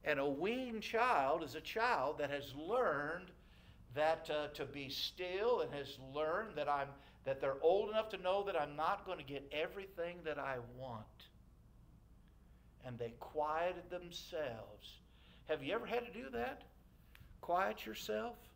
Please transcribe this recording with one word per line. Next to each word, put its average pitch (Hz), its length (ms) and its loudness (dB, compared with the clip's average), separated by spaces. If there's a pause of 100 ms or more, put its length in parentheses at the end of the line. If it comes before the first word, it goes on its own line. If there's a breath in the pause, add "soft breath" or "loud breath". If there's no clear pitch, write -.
And 147 140 4
a 139 80 2
weaned 220 540 0
child 202 640 4
is 139 120 -8
a 156 60 -6
child 156 580 2
that 143 100 2
has 139 260 -4
learned 170 760 0 (640 loud breath)
that, 160 340 4
uh, 151 240 0
to 147 120 -2
be 139 220 -8
still 185 760 0
and 143 120 -2
has 143 240 -6 (160)
learned 156 420 0
that 147 140 0
I'm, 139 180 2 (380 loud breath)
that 135 160 0
they're 139 200 2
old 196 280 8
enough 220 200 2
to 190 80 -4
know 185 260 4
that 190 160 2
I'm 147 160 0
not 180 300 2
gonna 165 180 -6
get 139 280 -6
everything 175 720 -2
that 147 160 -2
I 135 180 -2 (200)
want. 120 260 -6 (1800 soft breath)
And 120 120 -8
they 117 220 -4
quieted 165 680 0
themselves. 147 1080 -8 (500 loud breath)
Have 147 140 0
you 151 100 -2
ever 233 120 -2
had 233 200 0
to 233 80 -12
do 254 180 -8
that? 247 300 -4 (800 loud breath)
Quiet 190 440 2
yourself? 214 520 -4 (180)